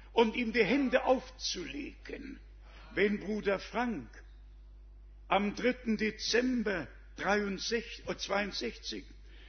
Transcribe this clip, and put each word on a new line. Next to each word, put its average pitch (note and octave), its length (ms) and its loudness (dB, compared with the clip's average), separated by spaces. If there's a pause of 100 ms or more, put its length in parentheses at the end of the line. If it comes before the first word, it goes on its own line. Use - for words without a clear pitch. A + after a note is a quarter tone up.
(120)
und A3+ 240 6
ihm A3+ 160 0
die A3+ 120 6
Hände B3+ 400 4
aufzulegen. C#3 1300 -2 (540)
Wenn G3+ 280 2
Bruder G3 380 0
Frank G3+ 480 -2 (1200)
am G3+ 280 2
dritten A3+ 400 0
Dezember G#3+ 880 0 (300)
dreiundsechzig, G3+ 880 0
äh, F3+ 120 -4
zweiundsechzig G3 880 -4 (420)